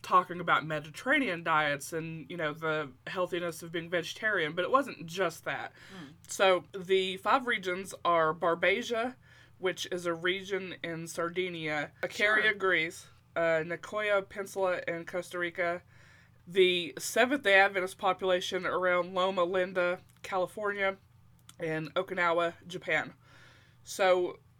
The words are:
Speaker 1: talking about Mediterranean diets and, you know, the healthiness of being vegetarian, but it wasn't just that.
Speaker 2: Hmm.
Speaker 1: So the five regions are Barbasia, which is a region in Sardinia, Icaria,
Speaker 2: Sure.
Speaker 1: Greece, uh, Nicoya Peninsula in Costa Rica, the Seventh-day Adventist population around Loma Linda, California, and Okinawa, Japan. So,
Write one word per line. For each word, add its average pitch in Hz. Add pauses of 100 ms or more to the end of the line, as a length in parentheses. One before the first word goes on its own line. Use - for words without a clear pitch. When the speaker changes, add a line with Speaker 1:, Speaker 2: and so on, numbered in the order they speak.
Speaker 1:
talking 180
about 170
Mediterranean 170
diets 151
and, 160
you 175
know, 156
the 156 (160)
healthiness 175
of 170
being 170
vegetarian, 175
but 180
it 180
wasn't 247
just 165
that. 135 (180)
Speaker 2:
Hmm. 175 (180)
Speaker 1:
So 190
the 190
five 240
regions 185 (100)
are 165
Barbasia, 196 (420)
which 180
is 180
a 175
region 185 (100)
in 165
Sardinia, 165 (120)
Icaria, 208
Speaker 2:
Sure. 214
Speaker 1:
Greece, 180 (280)
uh, 165
Nicoya 196
Peninsula 190
in 170
Costa 180
Rica, 175 (680)
the 180
Seventh-day 240
Adventist 190
population 185
around 180
Loma 185
Linda, 180 (220)
California, 196 (600)
and 160
Okinawa, 175 (140)
Japan. 170 (680)
So, 185 (220)